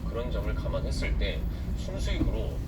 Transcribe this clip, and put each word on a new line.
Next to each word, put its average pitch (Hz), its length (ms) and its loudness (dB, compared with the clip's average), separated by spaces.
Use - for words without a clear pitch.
그런 117 220 -2
점을 - 220 0
감안했을 - 640 0
때 - 220 2
순수익으로 - 760 0